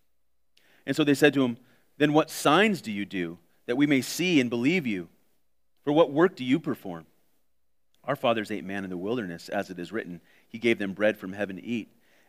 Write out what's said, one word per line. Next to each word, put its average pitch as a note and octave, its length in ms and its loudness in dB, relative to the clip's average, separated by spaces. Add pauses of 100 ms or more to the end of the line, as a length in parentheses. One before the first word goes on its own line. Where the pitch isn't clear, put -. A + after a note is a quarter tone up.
(880)
And C3+ 80 -4
so D#3 100 0
they C#3+ 100 4
said D3 200 4
to C3+ 100 2
him, A#2+ 120 -2 (400)
'Then D3 160 2
what D3+ 180 4
signs F3 520 2
do A2+ 100 -8
you G2+ 120 -4
do, F2+ 340 -6 (280)
that A#2+ 100 -2
we D3 100 4
may C#3 160 2
see E3+ 380 0
and B2 100 0
believe C3 360 0
you? F#2 220 -4 (760)
For D3 80 0
what D#3 200 4
work F3+ 240 2
do C3 80 -8
you C#3+ 160 2
perform? F#2 460 -8 (960)
Our C#3 120 -2
fathers A2+ 340 0
ate F2+ 140 -6
manna G2 200 -8
in F#2 60 -10
the F#2 60 -8
wilderness, F#2 520 -6
as G2 200 -4
it F2+ 100 -12
is F2 140 -12
written, F2 280 -10 (280)
'He A#2 100 -14
gave A2+ 200 2
them G2 160 -4
bread G#2 240 2
from F#2+ 140 -10
heaven G2 240 -6
to - 80 -14
eat.' A2+ 280 -6 (360)